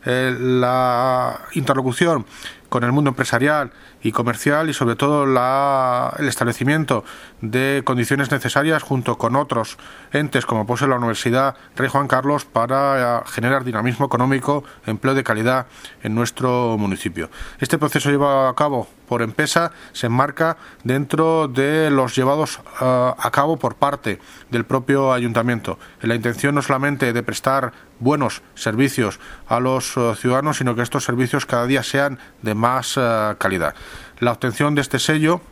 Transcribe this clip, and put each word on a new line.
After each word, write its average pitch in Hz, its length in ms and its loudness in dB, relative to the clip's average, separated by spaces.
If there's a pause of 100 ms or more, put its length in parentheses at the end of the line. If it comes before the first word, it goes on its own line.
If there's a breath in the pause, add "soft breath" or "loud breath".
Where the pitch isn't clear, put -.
eh, 127 340 0
la 127 1000 2 (120)
interlocución 135 720 0 (420 loud breath)
con 120 160 0
el 120 80 2
mundo 143 180 4
empresarial 135 640 0 (280 loud breath)
y 110 120 -2
comercial 147 580 0
y, - 20 -2
sobre 117 220 2
todo, 143 320 2
la, 131 920 2
el 143 100 -2
establecimiento 127 760 0 (380 loud breath)
de 131 420 0
condiciones 131 460 0
necesarias 143 520 0
junto 123 360 -2
con 117 160 0
otros 135 420 -2 (360 loud breath)
entes 139 340 0
como 110 200 0
puede 120 120 -2
ser 139 100 0
la 127 80 2
Universidad 123 600 0 (180 loud breath)
Rey 135 140 -2
Juan 135 180 0
Carlos 135 380 0
para, 123 720 2
eh, - 80 -4
generar 127 380 0
dinamismo 120 420 0
económico, 135 560 0 (240 loud breath)
empleo 135 280 0
de 135 100 0
calidad 120 420 0 (360 loud breath)
en 110 120 -4
nuestro 120 640 0
municipio. 92 500 -4 (300 loud breath)
Este 135 180 -2
proceso 147 320 0
llevado 139 380 4
a 127 80 0
cabo 143 340 -2 (200)
por 117 140 -2
empesa 151 500 0 (200 loud breath)
se - 140 -6
enmarca 143 500 0 (280 loud breath)
dentro 151 640 0
de 147 420 2
los 135 240 2
llevados, 139 460 0 (200)
eh, 127 380 2
a 123 140 -2
cabo 151 260 4
por - 160 -2
parte 139 460 -2 (300 loud breath)
del 117 140 0
propio 135 480 0
ayuntamiento, 117 680 -2 (220 loud breath)
en 113 100 -2
la 117 40 2
intención 120 400 -2
no 143 80 2
solamente 135 500 0
de 120 100 -2
prestar 127 500 -2 (260 loud breath)
buenos 131 440 0 (120)
servicios 117 680 0 (280 loud breath)
a 117 120 2
los, 131 360 -2
eh, 117 200 0
ciudadanos, 135 420 0
sino 123 160 0
que 117 80 -2
estos 147 220 -2
servicios 127 420 0
cada 120 200 0
día 131 160 2
sean 139 360 -2 (240 loud breath)
de 110 120 -2
más, 123 420 0
eh, 113 420 0
calidad. 87 360 -2 (440 loud breath)
La 120 140 2
obtención 147 420 -2
de 147 60 2
este 131 180 -2
sello 156 420 2 (120)